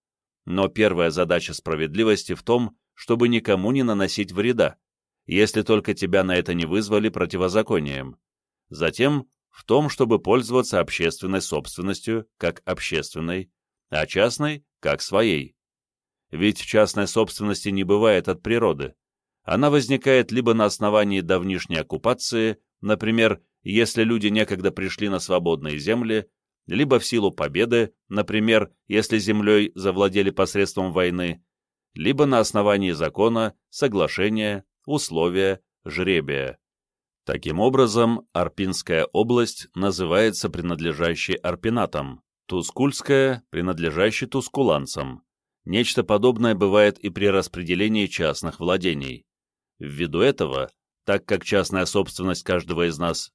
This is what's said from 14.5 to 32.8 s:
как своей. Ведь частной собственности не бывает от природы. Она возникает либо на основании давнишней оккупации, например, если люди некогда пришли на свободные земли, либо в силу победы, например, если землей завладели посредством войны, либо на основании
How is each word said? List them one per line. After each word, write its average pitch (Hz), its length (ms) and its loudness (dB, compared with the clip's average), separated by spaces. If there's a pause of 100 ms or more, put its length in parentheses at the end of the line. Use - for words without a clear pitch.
как 73 220 -2
своей. 92 540 0 (760)
Ведь 95 300 0
частной 104 460 2
собственности 104 600 -2
не 98 140 0
бывает 101 440 4
от 90 140 -4
природы. 87 540 -2 (480)
Она 127 260 2
возникает 131 600 2
либо 117 220 2
на 110 120 4
основании 104 560 2
давнишней 90 560 -2
оккупации, 110 800 -2 (240)
например, 107 600 2 (220)
если 110 400 0
люди 110 240 0
некогда 101 440 0
пришли 95 380 -6
на 95 100 -2
свободные 82 600 -2
земли, 110 480 -2 (400)
либо 127 320 2
в - 60 -2
силу 104 260 2
победы, 107 640 0 (160)
например, 104 640 2 (160)
если 110 300 0
землей 104 560 2
завладели 95 560 0
посредством 95 640 -2
войны, 90 500 -2 (520)
либо 135 320 0
на 127 120 4
основании 101 520 2